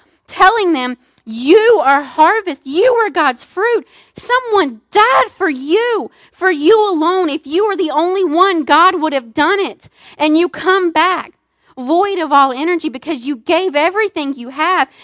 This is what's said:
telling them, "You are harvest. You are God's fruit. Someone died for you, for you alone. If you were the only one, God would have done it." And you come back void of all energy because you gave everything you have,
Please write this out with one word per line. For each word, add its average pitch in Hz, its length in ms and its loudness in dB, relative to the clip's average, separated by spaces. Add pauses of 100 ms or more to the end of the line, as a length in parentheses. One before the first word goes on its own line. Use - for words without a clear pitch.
(260)
telling 381 460 2
them, 254 240 -4 (280)
"You 277 580 2
are 277 200 2
harvest. 330 600 0
You 359 300 0
are 453 140 0
God's 285 360 -2
fruit. 415 420 -4 (280)
Someone 415 760 -2
died 480 400 2
for 370 180 -4
you, 320 600 -2 (220)
for 370 180 -2
you 392 400 2
alone. 339 400 0
If 285 160 -8
you 339 200 0
were 392 100 -2
the 311 140 -4
only 359 340 0
one, 339 400 0
God 330 360 2
would 302 140 -2
have 233 180 -6
done 339 260 0
it." 330 300 -8 (300)
And 302 180 2
you 339 140 0
come 370 400 0
back 330 420 -2 (460)
void 302 400 -2
of 311 120 -4
all 277 220 4
energy 311 380 -4
because 254 360 -10
you 285 80 -4
gave 330 400 -2
everything 330 600 -2
you 240 160 -14
have, 311 400 -2 (140)